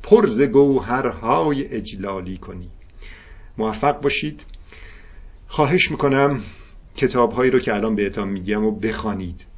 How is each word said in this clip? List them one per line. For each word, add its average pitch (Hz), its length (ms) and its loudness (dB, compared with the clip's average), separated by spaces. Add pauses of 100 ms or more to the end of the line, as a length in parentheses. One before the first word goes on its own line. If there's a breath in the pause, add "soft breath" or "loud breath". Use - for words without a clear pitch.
پر 214 240 8
ز 117 140 0
گوهرهای 135 1200 2
اجلالی 95 720 -8
کنی. 87 320 -14 (880 loud breath)
موفق 110 440 0
باشید. 151 420 -4 (1040 loud breath)
خواهش 160 440 2
می‌کنم 139 500 2 (540 loud breath)
کتاب‌هایی 123 560 2
رو 127 80 4
که 117 160 0
الان 107 200 0
بهتان 101 320 -2
می‌گم 101 380 -2
و 110 60 2
بخوانید. 98 760 -6 (120)